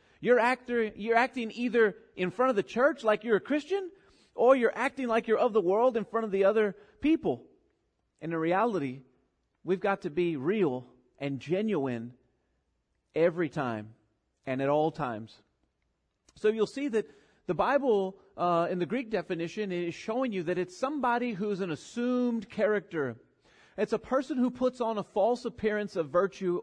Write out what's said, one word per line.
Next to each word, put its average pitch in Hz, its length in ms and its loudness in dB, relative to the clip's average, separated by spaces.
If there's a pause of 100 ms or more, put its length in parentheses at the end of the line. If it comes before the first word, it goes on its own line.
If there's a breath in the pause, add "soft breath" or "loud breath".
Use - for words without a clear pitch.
(200 soft breath)
You're 233 200 4
actor, 240 420 0 (140)
you're 226 180 0
acting 240 380 0
either 226 440 2 (200)
in 180 160 -2
front 262 180 2
of 220 60 0
the 196 80 2
church 269 400 0
like 214 180 2
you're 226 140 2
a 180 40 0
Christian, 339 480 -2 (460 soft breath)
or 254 220 6
you're 240 200 2
acting 262 300 -4
like 226 220 0
you're 220 100 4
of 233 140 2
the 214 80 4
world 214 360 4
in 214 80 -2
front 226 200 -2
of 208 80 -6
the 196 100 2
other 208 320 2 (260 loud breath)
people. 226 460 0 (720)
And 160 120 -8
in 165 60 -2
reality, 165 640 0 (600)
we've 180 160 -2
got 196 240 -2
to 170 80 -6
be 170 260 0
real 143 520 0 (320)
and 139 180 -4
genuine 135 760 -2 (1000)
every 165 340 2
time 113 460 -6 (500)
and 131 160 -4
at 139 80 0
all 151 220 2
times. 117 500 -8 (920)
So - 140 0
you'll 220 180 2
see 277 220 -6
that 214 200 -2 (380 soft breath)
the 170 80 -2
Bible, 202 640 0 (180 soft breath)
uh, 170 320 2
in 180 120 -2
the 170 60 -2
Greek 220 240 -4
definition, 185 600 -4
is 175 240 -4
showing 240 380 -4
you 190 100 -4
that 170 160 -2
it's 180 180 -6
somebody 247 580 -2
who's 196 260 -4
an 190 100 -4
assumed 240 800 -2
character. 170 640 -2 (640 soft breath)
It's 208 160 -2
a 220 80 0
person 269 360 -2
who 247 140 2
puts 247 300 -2
on 226 180 -2
a 185 60 -4
false 233 400 0
appearance 208 500 -2
of 165 140 -2
virtue 175 540 0